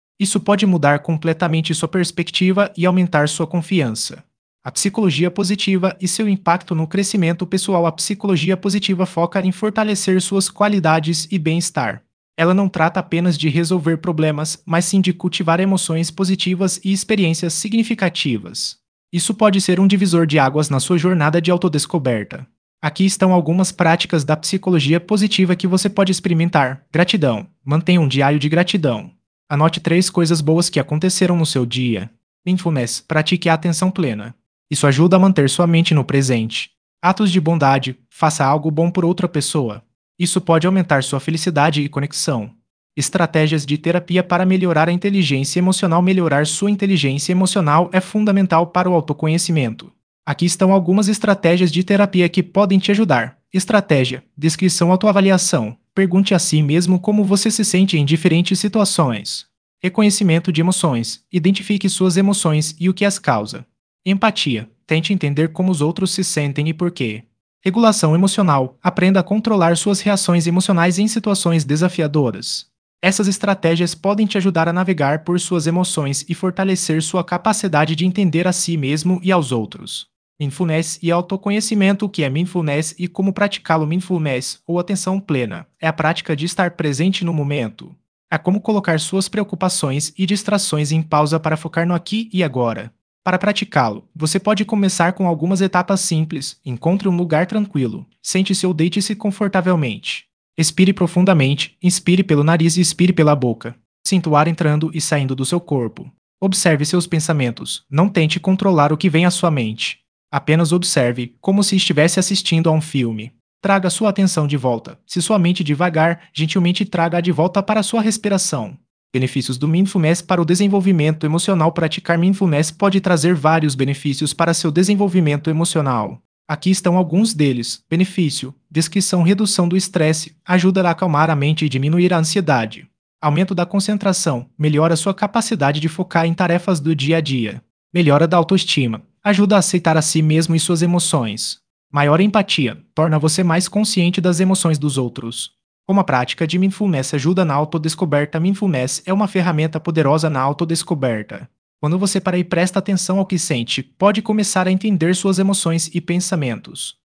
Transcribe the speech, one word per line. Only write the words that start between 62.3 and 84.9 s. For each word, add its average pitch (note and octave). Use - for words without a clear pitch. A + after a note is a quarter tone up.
e F3+
o F#3
que G3+
as G3+
causa. A2
Empatia. F#3
Tente D#3+
entender D#3
como F#3
os D3
outros E3+
se F#3+
sentem D3
e D#3+
por F3
quê. A2+
Regulação F#3+
emocional. E3+
Aprenda F#3
a -
controlar G3
suas G3
reações F3+
emocionais F3
em G#3
situações F#3+
desafiadoras. D3+
Essas G3
estratégias F3+
podem G#3
te G#3
ajudar E3+
a E3+
navegar D#3+
por F3
suas E3+
emoções E3
e E3+
fortalecer F#3
sua F3
capacidade F3
de E3
entender F3+
a F#3
si E3+
mesmo D#3
e F#3
aos D3+
outros. -
Mindfulness D#3+
e E3
autoconhecimento. G3+
O G3+
que E3
é C#3
mindfulness D#3
e F3+
como F#3+
praticá-lo? F3+
Mindfulness, D#3
ou E3+
atenção F#3+